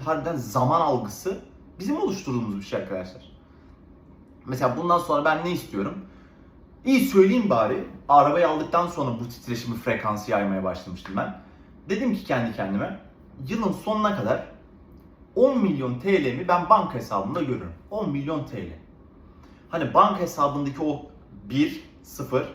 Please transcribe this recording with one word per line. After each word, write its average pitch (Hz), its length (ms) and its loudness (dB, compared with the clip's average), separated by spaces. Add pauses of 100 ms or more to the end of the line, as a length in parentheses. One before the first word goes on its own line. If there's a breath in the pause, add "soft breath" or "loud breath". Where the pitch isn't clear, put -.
Harbiden 156 320 -2
zaman 127 440 2
algısı 202 600 -2 (380)
bizim 226 180 -2
oluşturduğumuz 123 600 -2
bir 101 80 -8
şey - 160 -6
arkadaşlar. 92 520 -10 (1120 loud breath)
Mesela 131 300 0
bundan 175 220 2
sonra 147 260 0
ben 156 200 2
ne 175 60 -2
istiyorum? 98 440 -4 (880 loud breath)
İyi 262 160 6
söyleyeyim 196 500 6
bari, 113 340 2 (240)
arabayı 151 400 8
aldıktan 170 380 2
sonra 131 340 -4
bu 120 80 -8
titreşimi, 120 480 -6
frekansı 110 540 -2
yaymaya 101 340 0
başlamıştım 92 520 -8
ben. - 240 -6 (480 loud breath)
Dedim 220 260 0
ki - 100 -6
kendi 117 320 -2
kendime, 98 440 -4 (480)
"Yılın 202 240 -2
sonuna 214 440 0
kadar - 300 -2 (880)
on 254 240 4
milyon 135 400 0
T 190 260 2
L'mi 135 240 -4
ben 175 200 2
banka 220 260 4
hesabımda 110 480 -4
görürüm." 120 300 -4 (180)
On 202 200 -4
milyon 143 340 -4
T 95 220 -10
L. 80 60 -12 (960 loud breath)
Hani 151 260 -4
banka 196 260 6
hesabındaki 143 600 -2
o 151 280 -4 (400)
bir, - 400 -2 (120)
sıfır - 520 -4